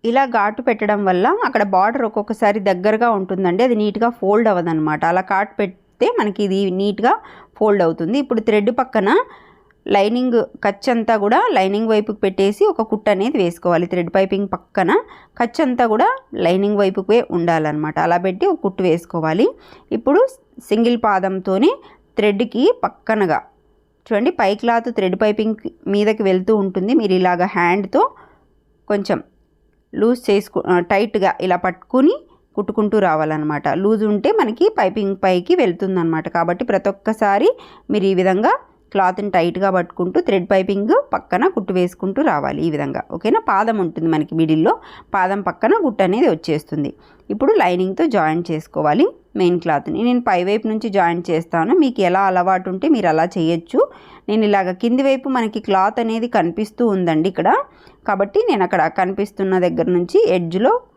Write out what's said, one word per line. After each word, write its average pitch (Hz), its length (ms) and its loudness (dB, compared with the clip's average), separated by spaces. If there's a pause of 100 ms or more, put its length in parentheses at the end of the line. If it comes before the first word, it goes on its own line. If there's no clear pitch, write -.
ఇలా 240 200 2 (140)
ఘాటు 208 240 -2
పెట్టడం 214 440 0
వల్ల 185 220 2 (180)
అక్కడ 247 180 0 (120)
బార్డర్ 226 340 0
ఒక్కొక్కసారి 214 500 -2 (100)
దగ్గరగా 214 400 0 (100)
ఉంటుందండి, 185 480 -2
అది 240 80 2
నీట్గా 214 340 0 (100)
ఫోల్డ్ 214 320 2
అవ్వదన్నమాట. 160 540 -2
అలా 180 180 0 (100)
ఘాటు 202 260 -2
పెడితే - 480 -4 (120)
మనకి 208 280 -2
ఇది 190 120 0 (220)
నీట్గా 208 340 0 (400)
ఫోల్డ్ 208 320 2
అవుతుంది. 226 320 -2
ఇప్పుడు 254 280 -2
థ్రెడ్ 214 240 2 (100)
పక్కన 214 280 0 (760)
లైనింగ్ 233 520 2 (260)
ఖర్చు 202 280 -2
అంతా 226 320 0
కూడా 233 160 2 (160)
లైనింగ్ 202 360 0
వైపుకి 214 300 0
పెట్టేసి 196 440 0
ఒక 359 260 0
కుట్టు 214 200 -2
అనేది 208 300 0
వేసుకోవాలి. 175 500 0
థ్రెడ్ 175 240 -2
పైపింగ్ 196 380 0
పక్కన 185 380 -2 (480)
ఖర్చు 240 240 -2
అంతా 247 280 0
కూడా 247 160 2 (380)
లైనింగ్ 202 360 2
వైపుకే 196 380 2 (160)
ఉండాలన్నమాట. 156 640 -2
అలా 165 180 2
పెట్టి 190 340 -2
ఒక 311 100 -2
కుట్టు 190 220 -4
వేసుకోవాలి. 170 640 0 (440)
ఇప్పుడు 269 300 2 (480)
సింగిల్ 233 360 2
పాదంతోనే 190 680 0 (460)
థ్రెడ్కి 214 480 0 (180)
పక్కనగా 202 560 -2 (680)
చూడండి, 233 260 0
పై 214 240 0
క్లాత్ 233 420 -2
థ్రెడ్ 190 240 0
పైపింగ్ 214 400 0 (260)
మీదకి 208 360 0
వెళ్తూ 190 320 2
ఉంటుంది. 196 440 -2
మీరు 202 140 0
ఇలాగ 180 300 2 (100)
హ్యాండ్తో 185 480 0 (840)
కొంచెం 202 320 -2 (760)
లూజ్ 240 320 0
చేసుకు-, 196 460 -2
ఆ, 180 40 4 (160)
టైట్గా 196 400 0 (100)
ఇలా 180 160 0
పట్టుకుని 254 580 0 (420)
కుట్టుకుంటూ 208 420 -2
రావాలన్నమాట. 156 680 -2 (160)
లూజ్ 214 220 0
ఉంటే 208 320 0
మనకి 240 280 0 (120)
పైపింగ్ 196 460 -2
పైకి 185 320 2
వెళ్తుందన్నమాట. 175 720 -2
కాబట్టి 175 360 -2
ప్రతి 196 240 0
ఒక్కసారి 214 600 0 (400)
మీరు 196 220 0
ఈ 190 40 2
విధంగా 190 380 2 (380)
క్లాత్ని 190 440 0
టైట్గా 175 400 0
పట్టుకుంటూ 180 500 -2
థ్రెడ్ 190 240 0
పైపింగ్ 202 440 0 (200)
పక్కన - 340 -4
కుట్టు 214 260 -4
వేసుకుంటూ 185 460 -2 (100)
రావాలి 147 340 -2
ఈ 165 120 0
విధంగా. 143 260 -4 (120)
ఓకేనా? 214 260 0 (100)
పాదం 214 340 0
ఉంటుంది 160 300 -2
మనకి 151 220 -4
మిడిల్లో, 160 380 2 (400)
పాదం 196 280 0
పక్కన 220 320 0 (100)
కుట్టు 220 220 0
అనేది 214 240 2
వచ్చేస్తుంది. 151 640 -4 (380)
ఇప్పుడు 214 220 0 (100)
లైనింగ్తో 185 420 0 (120)
జాయిన్ 165 320 0
చేసుకోవాలి 156 580 0 (340)
మెయిన్ 180 200 2
క్లాత్ని. 156 480 -2
నేను 247 200 0
పై 190 160 2
వైపు 208 240 -2
నుంచి 220 220 -4
జాయిన్ 175 400 0
చేస్తాను, 165 440 -2 (100)
మీకు 247 260 -2
ఎలా 185 200 0
అలవాటు 185 440 0
ఉంటే 226 220 -4
మీరు 190 160 0
అలా 160 140 2 (120)
చేయొచ్చు. 165 420 -2 (480)
నేను 214 220 0
ఇలాగ 190 220 0 (100)
కింది 247 260 0
వైపు 269 220 0
మనకి 226 380 -4
క్లాత్ 202 360 2
అనేది 226 340 -4
కనిపిస్తూ 208 500 -2
ఉందండి 175 440 0
ఇక్కడ, 190 180 0 (560)
కాబట్టి 202 440 -2
నేను 214 180 0
అక్కడ 180 160 0 (160)
కనిపిస్తున్న 190 600 -2
దగ్గర 185 380 0
నుంచి 180 220 0 (180)
ఎడ్జ్లో 180 360 0 (240)